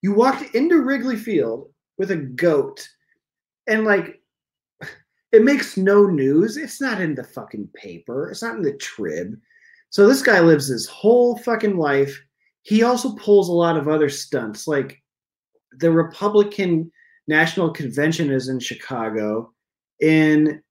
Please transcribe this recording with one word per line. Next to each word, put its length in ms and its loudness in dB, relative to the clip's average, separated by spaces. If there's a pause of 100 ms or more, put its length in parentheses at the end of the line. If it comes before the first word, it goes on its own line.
You 120 -2
walked 420 0
into 260 2
Wrigley 340 -4
Field 540 -4 (280)
with 140 -4
a 60 -4
goat, 680 -2 (800)
and, 200 0
like, 360 -2 (1080)
it 120 8
makes 320 0
no 300 4
news. 500 0
It's 240 -12
not 220 -4
in 140 -4
the 80 -10
fucking 520 -16
paper. 540 -12
It's 120 -14
not 140 -10
in 60 -8
the 160 -4
Trib. 580 -8 (540)
So 180 4
this 140 4
guy 180 4
lives 280 4
his 200 -6
whole 520 2
fucking 380 -4
life. 400 0 (440)
He 220 2
also 320 -2
pulls 340 4
a 40 -2
lot 240 2
of 100 -2
other 220 2
stunts. 580 -8
Like, 340 -4 (800)
the 120 2
Republican 1000 0 (360)
National 440 0
Convention 600 -4
is 160 -2
in 120 -6
Chicago 920 -6 (480)
in 720 2